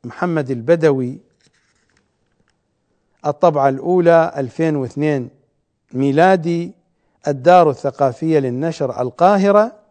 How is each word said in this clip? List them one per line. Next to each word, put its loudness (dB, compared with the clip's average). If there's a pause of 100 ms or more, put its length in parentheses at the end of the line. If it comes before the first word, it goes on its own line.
محمد -6
البدوي -2 (2000)
الطبعة 0
الأولى 2
ألفين -4
واثنين -4 (640)
ميلادي، 0 (540)
الدار 4
الثقافية -2
للنشر -4
القاهرة 2 (120)